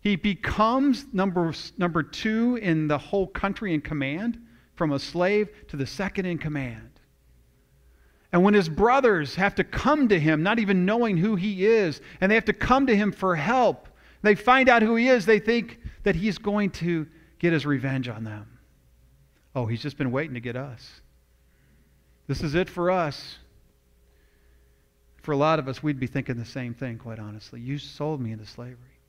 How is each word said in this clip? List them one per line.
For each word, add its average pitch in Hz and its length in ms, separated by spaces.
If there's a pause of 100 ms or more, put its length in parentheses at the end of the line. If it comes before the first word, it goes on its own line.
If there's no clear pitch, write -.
He 208 140
becomes 220 960
number, 180 400 (240)
number 170 280
two 226 580
in 160 240
the 147 100
whole 190 300
country 196 480
in 151 60
command, 156 600 (360)
from 156 160
a 139 60
slave 196 500 (200)
to - 80
the 135 100
second 190 400
in 170 120
command. 127 500 (1400)
And 175 120
when 208 100
his 190 140
brothers 202 680
have 190 220
to 185 80
come 285 440
to 196 100
him, 156 240
not 214 160
even 196 260
knowing 220 320
who 208 180
he 190 320
is, 214 340 (200)
and 190 100
they 220 60
have 220 80
to 214 80
come 269 340
to 233 100
him 208 140
for 185 240
help, 220 540 (340)
they 208 120
find 254 340
out 233 140
who 226 140
he 240 120
is, 240 180
they 214 140
think 233 400 (240)
that 202 100
he's 180 240
going 202 320
to 165 360 (320)
get 170 140
his 143 140
revenge 135 420
on 113 140
them. 107 360 (960)
"Oh, 123 120
he's 113 160
just 143 140
been 131 160
waiting 143 220
to 120 60
get 117 160
us. 127 440 (1300)
This 139 140
is 147 120
it 180 160
for 175 200
us." 170 480 (1800)
For 156 100
a 143 40
lot 151 220
of 131 100
us, 127 140
we'd 147 160
be 123 80
thinking 131 320
the 117 60
same 123 280
thing, 120 260
quite 113 200
honestly. 107 420
"You 131 180
sold 147 420
me 113 120
into 107 140
slavery. 123 640